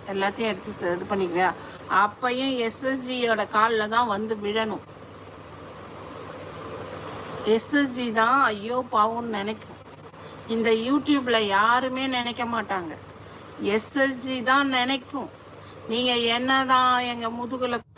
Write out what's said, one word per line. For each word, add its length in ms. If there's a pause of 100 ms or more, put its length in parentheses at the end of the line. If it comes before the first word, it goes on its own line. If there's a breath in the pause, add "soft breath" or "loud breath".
எல்லாத்தையும் 440
எடுத்து 200
ச-, 240
இது 100
பண்ணிக்குவியா? 460 (400 loud breath)
அப்பயும் 680
எஸ் 260
எஸ் 280
ஜியோட 420
கால்ல 360
தான் 180
வந்து 360
விழணும். 420 (2500)
எஸ் 300
எஸ் 140
ஜி 240
தான் 300
ஐயோ 500
பாவம்னு 480
நினைக்கும். 340 (720 loud breath)
இந்த 220
YouTube-ல 760
யாருமே 600
நினைக்க 380
மாட்டாங்க. 480 (680 loud breath)
எஸ் 380
எஸ் 260
ஜி 180
தான் 260
நினைக்கும். 640 (580 loud breath)
நீங்க 280
என்னதான் 840
எங்க 280
முதுகுல 520 (180)